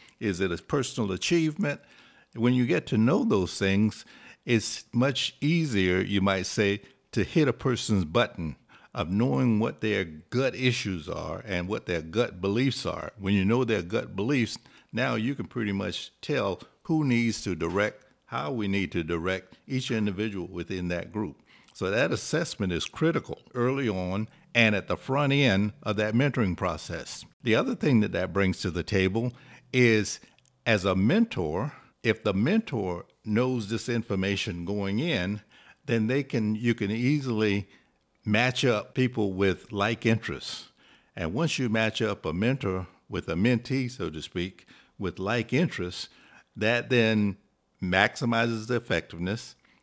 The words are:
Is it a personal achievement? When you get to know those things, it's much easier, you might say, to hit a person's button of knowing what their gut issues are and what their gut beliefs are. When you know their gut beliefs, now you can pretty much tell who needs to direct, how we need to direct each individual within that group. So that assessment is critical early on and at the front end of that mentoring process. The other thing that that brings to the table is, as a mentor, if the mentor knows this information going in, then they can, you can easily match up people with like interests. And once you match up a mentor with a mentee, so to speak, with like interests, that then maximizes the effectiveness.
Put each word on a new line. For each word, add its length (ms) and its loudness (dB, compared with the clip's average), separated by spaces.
Is 200 -2
it 120 0
a 60 -2
personal 540 -2
achievement? 680 -2
When 180 2
you 120 4
get 220 0
to 100 0
know 280 4
those 340 0
things, 460 2
it's 460 0
much 480 0
easier, 600 2
you 220 0
might 260 2
say, 340 0
to 120 0
hit 240 2
a 60 2
person's 520 0
button 500 -2
of 180 -4
knowing 480 2
what 220 -2
their 240 -2
gut 500 -4
issues 540 -2
are 360 -8
and 220 -2
what 180 -4
their 160 -2
gut 380 -2
beliefs 460 0
are. 340 -6
When 140 0
you 100 4
know 220 4
their 160 0
gut 340 -6
beliefs, 420 0
now 220 0
you 200 -2
can 120 -8
pretty 260 -4
much 480 -6
tell 400 -2
who 200 0
needs 380 2
to 140 -4
direct, 500 -2
how 260 -6
we 160 -2
need 240 0
to 100 -2
direct 540 -4
each 240 -4
individual 560 -2
within 400 -6
that 240 -4
group. 300 -6
So 180 -2
that 220 0
assessment 580 -2
is 140 -2
critical 560 -2
early 360 0
on 400 -2
and 220 6
at 120 -2
the 80 0
front 380 0
end 400 4
of 140 -2
that 160 0
mentoring 420 2
process. 720 -6
The 120 4
other 200 0
thing 240 4
that 140 2
that 180 -4
brings 300 2
to 100 -2
the 100 -2
table 520 0
is, 480 4
as 200 4
a 100 4
mentor, 800 0
if 220 0
the 100 2
mentor 720 0
knows 420 0
this 220 -4
information 720 -2
going 360 -2
in, 420 -2
then 220 0
they 160 0
can, 320 -2
you 180 0
can 180 -2
easily 760 0
match 380 2
up 300 0
people 380 0
with 380 0
like 320 -2
interests. 640 -2
And 180 -4
once 260 0
you 100 0
match 320 0
up 240 0
a 80 -2
mentor 540 0
with 200 -6
a 80 -4
mentee, 560 0
so 180 -6
to 100 -8
speak, 460 -6
with 220 -6
like 340 -2
interests, 560 -2
that 340 0
then 480 4
maximizes 840 2
the 100 0
effectiveness. 800 -4